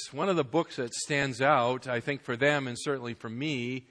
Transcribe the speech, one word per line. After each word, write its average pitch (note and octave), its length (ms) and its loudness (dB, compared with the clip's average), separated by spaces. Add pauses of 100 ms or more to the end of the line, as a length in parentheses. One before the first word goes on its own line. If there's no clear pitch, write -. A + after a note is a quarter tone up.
(100)
one D#3 180 -2
of F#3+ 60 4
the D#3+ 80 4
books C#3+ 340 0
that A#2+ 160 -4
stands C#3 480 -2
out, B2+ 460 4
I A#2+ 140 -2
think, C#3+ 220 -4
for A#2+ 140 -4
them C#3 300 2
and A#2+ 100 -6
certainly B2 380 -4
for A2+ 140 -12
me, B2+ 600 -4